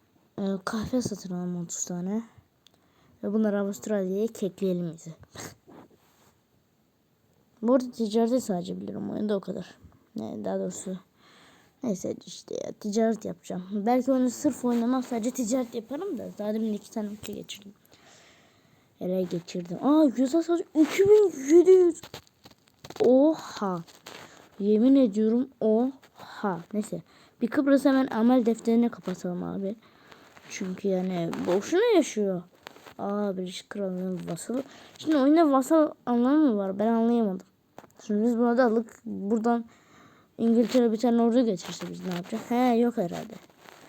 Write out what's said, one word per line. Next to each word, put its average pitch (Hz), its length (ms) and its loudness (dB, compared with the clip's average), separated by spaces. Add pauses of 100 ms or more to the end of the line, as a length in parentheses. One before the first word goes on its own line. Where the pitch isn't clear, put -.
(400)
Ee, 202 40 -4 (220)
kahve 233 360 -4
satın 190 320 -8
alalım 180 300 -6
otuz - 220 -10
tane. 190 380 -6 (1000)
Ve 208 100 -4
bunları 214 260 0
Avustralya'ya 202 680 -2
kekleyelim 180 680 -4
bize. 165 180 -18 (240)
<laughs> - 180 -16 (2000)
Bu 233 120 2
arada 254 180 2
ticareti 226 500 0
sadece 185 400 -6
bilirim 202 280 -8
oyunda, 208 260 -2
o 196 40 -2
kadar. - 360 -10 (400)
Ne, 214 300 -10
daha 190 140 -4
doğrusu. 185 380 -8 (840)
Neyse 208 320 -4 (100)
işte - 300 -12 (100)
ya, - 60 -10
ticaret 220 540 -2
yapacağım. 185 460 -10
Belki 240 400 0
onu 254 180 2
sırf 247 360 -2
oynamam, 240 380 0
sadece 247 280 -4
ticaret 247 440 -4
yaparım 285 420 -8
da. 185 200 -10
Daha 214 160 -4
demin 220 200 -2
iki 208 180 -10
tane 214 160 -6
ülke 208 260 -12
geçirdim. 202 400 -16 (1300)
Ele 185 220 -2
geçirdim. 175 640 -8
Aa, 302 180 4 (140)
yüz 262 140 0
sadece 330 340 0 (160)
iki 359 220 2
bin 339 520 6
yedi 349 160 10
yüz. 359 300 6 (1040)
Oha. 240 800 2 (760)
Yemin 214 360 4
ediyorum 220 520 2 (140)
oha. 220 1000 -2 (120)
Neyse. 208 280 -6 (400)
Bir 240 60 0
Kıbrıs 277 380 4
hemen 269 220 2
amel 233 380 2
defterini 233 440 2
kapatalım 180 540 -8
abi. 190 320 -6 (760)
Çünkü 185 380 -6
yani 185 440 -2 (160)
boşuna 349 480 2
yaşıyor. 196 480 0 (540)
Aa, 202 400 -4
Birleşik 185 320 -10
Krallığın 185 500 -6 (100)
vasalı. 226 340 -6 (340)
Şimdi 311 200 0
oyunda 294 340 4
vasal 294 400 4 (140)
anlamı 254 460 4
mı 208 60 0
var? 196 220 -4
Ben 214 80 0
anlayamadım. 226 600 0 (580)
Şimdi 208 180 0
biz 233 140 2
buna 233 200 2
da 254 80 6
alık 226 400 -2
buradan 220 600 -2 (720)
İngiltere 226 540 4
bir 220 60 0
tane 233 240 2
ordu 233 240 4
geçirse 180 440 -4
biz 175 160 -12
ne 180 100 -4
yapacağız? 202 360 -10
He, 240 260 2
yok 240 200 2
herhalde. 170 360 -4 (560)